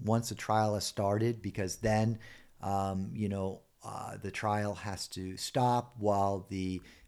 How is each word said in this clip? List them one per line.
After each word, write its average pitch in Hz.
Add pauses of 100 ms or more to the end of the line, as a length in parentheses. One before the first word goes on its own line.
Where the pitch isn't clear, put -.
once 113
the 107
trial 107
has 98
started, 107
because 95
then, 110 (440)
um, 98
you 107
know, 95 (220)
uh, 104
the 98
trial 104
has 98
to 92
stop 123
while 98
the, 92 (260)